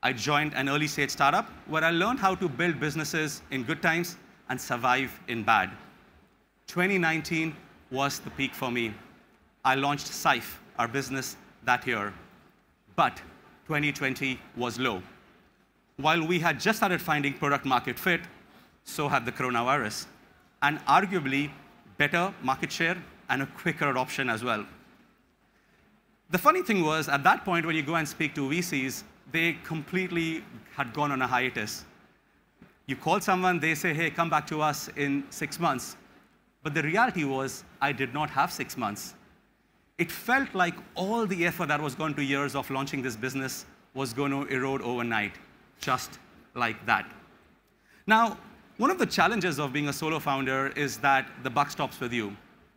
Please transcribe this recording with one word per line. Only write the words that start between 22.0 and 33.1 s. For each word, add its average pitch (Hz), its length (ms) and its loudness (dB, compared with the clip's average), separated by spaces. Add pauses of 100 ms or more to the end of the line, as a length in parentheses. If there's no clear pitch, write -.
market 135 300 -2
share 165 240 0 (320)
and 131 140 2
a 135 40 -4
quicker 156 440 -2
adoption 127 400 0
as 110 120 -2
well. 110 220 -2 (1700)
The 175 80 2
funny 320 240 4
thing 196 200 2
was, 156 280 2
at 139 140 2
that 190 200 6
point, 170 220 0
when 165 100 0
you 160 60 0
go 151 140 -2
and 156 120 0
speak 147 280 -4
to 139 120 0
V 170 140 0
Cs, 135 420 -4 (260)
they 165 220 2 (120)
completely 165 800 -2 (320)
had 127 200 -6
gone 147 180 0
on 131 80 -2
a 131 60 2
hiatus. 123 580 -2 (1040)
You 131 100 -4
call 180 240 2